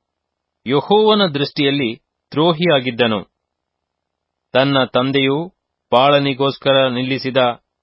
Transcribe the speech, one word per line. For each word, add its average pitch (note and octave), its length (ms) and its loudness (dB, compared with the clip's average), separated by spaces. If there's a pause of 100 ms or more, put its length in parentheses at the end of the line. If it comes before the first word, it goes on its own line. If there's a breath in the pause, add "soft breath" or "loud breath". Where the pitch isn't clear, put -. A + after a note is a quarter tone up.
(680)
ಯೆಹೋವನ G#3 600 2
ದೃಷ್ಟಿಯಲ್ಲಿ C#3 680 -2 (360)
ದ್ರೋಹಿಯಾಗಿದ್ದನು. C3 920 0 (1300)
ತನ್ನ C3+ 320 2
ತಂದೆಯು C3+ 680 -2 (380)
ಬಾಳನಿಗೋಸ್ಕರ C3+ 960 2
ನಿಲ್ಲಿಸಿದ B2+ 480 -6 (460)